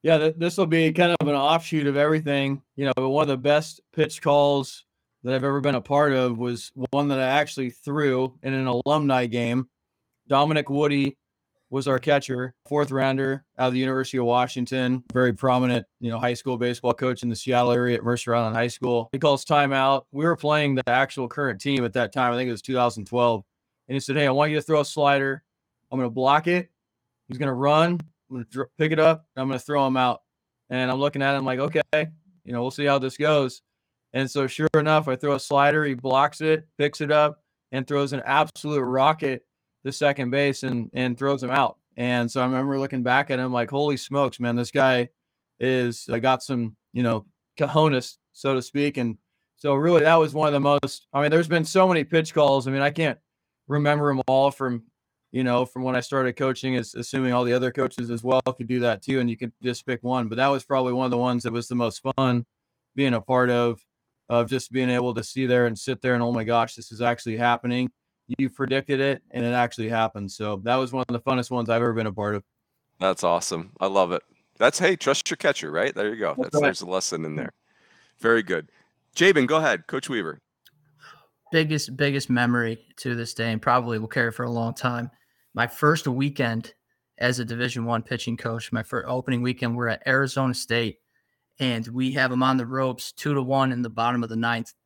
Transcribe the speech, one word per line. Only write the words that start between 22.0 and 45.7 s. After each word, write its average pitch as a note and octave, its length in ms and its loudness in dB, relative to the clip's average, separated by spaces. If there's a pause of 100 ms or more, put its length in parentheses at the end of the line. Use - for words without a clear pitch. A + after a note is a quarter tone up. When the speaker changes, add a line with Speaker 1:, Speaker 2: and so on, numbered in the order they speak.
Speaker 1:
time. B2 200 2
I A#2+ 40 -2
think B2+ 100 -2
it B2 40 -4
was G#2+ 100 -8
two C3 120 -6
thousand B2 320 0
twelve. A#2+ 380 0 (440)
And C3 80 -6
he C3+ 40 0
said, C3+ 160 -4
"Hey, D3 120 2
I C3+ 40 2
want D3 200 2
you D3+ 60 -2
to D3 40 0
throw D#3 180 2
a C#3+ 60 2
slider. C#3 580 0 (480)
I'm C3 80 -4
gonna B2 100 -2
block C#3 380 2
it. F3 240 -2 (560)
He's C3 100 -12
gonna C#3 160 -2
run. D#3 460 2 (300)
I'm C3 60 -12
gonna A#2+ 160 -8
dr-, B2+ 260 -8
pick D#3 140 0
it D#3 80 2
up. D#3+ 260 4 (100)
And C3 60 -6
I'm C3 60 -2
gonna C3+ 120 -4
throw C#3+ 260 0
him C3 120 0
out." B2 240 0 (500)
And B2+ 200 -2
I'm C3 80 -2
looking C#3+ 220 -2
at C#3 140 2
him C3+ 100 -4
like, B2+ 140 -2
"Okay, D#3 220 0 (640)
you A#2+ 80 -10
know, A#2+ 80 -4
we'll B2+ 100 -4
see C#3+ 140 -4
how C#3 140 4
this C3 180 -4
goes." D3 440 2 (520)
And C3 160 -2
so C#3 180 -2
sure D#3 280 -2
enough, D#3 320 4
I B2+ 80 0
throw C#3+ 200 -2
a C3+ 40 -6
slider. D3 460 4
He C#3 100 -2
blocks C3+ 460 0
it, D#3 260 0 (120)
picks D3 220 0
it D3 100 -2
up, D3+ 320 2 (280)
and C3 160 -4
throws C#3+ 260 0
an C3 120 -4
absolute D3 560 0
rocket C3 640 0 (400)
to C3+ 80 -4
second C#3 360 0
base C#3 340 0
and, A#2+ 300 -4
and B2 240 -2
throws C#3 240 0
him B2 80 -6
out. C3 280 0 (180)
And B2 340 -2
so B2+ 120 -2
I B2 40 2
remember C3+ 320 -2
looking C3+ 240 -4
back C3 300 0
at B2+ 80 -2
him B2+ 120 -4
like, A#2+ 200 -2
"Holy C#3+ 260 0
smokes, C3+ 420 -2
man, A#2+ 160 -2
this A#2+ 160 -2
guy C3 380 2 (500)
is, B2 500 -2